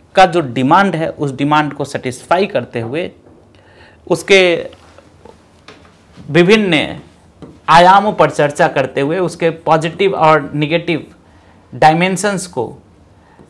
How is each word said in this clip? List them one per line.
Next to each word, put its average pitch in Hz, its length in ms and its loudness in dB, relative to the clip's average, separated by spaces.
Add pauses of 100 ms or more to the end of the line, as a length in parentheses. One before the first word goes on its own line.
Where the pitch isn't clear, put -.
(140)
का 190 120 6
जो 175 140 0
डिमांड 151 560 0
है 160 140 -4
उस 143 220 -6
डिमांड 147 400 0
को 143 120 -8
सेटिस्फाई 170 600 -4
करते 120 340 -6
हुए, 151 300 -8 (1000)
उसके 180 560 2 (1600)
विभिन्न 175 720 2 (680)
आयामों 185 440 6
पर 156 180 2
चर्चा 147 380 0
करते 135 320 -4
हुए, 151 180 -2
उसके 165 320 -4
पॉजिटिव 160 640 -2
और 156 400 2
नेगेटिव 151 600 -4 (600)
डायमेंशंस 180 720 0
को, - 320 -8 (720)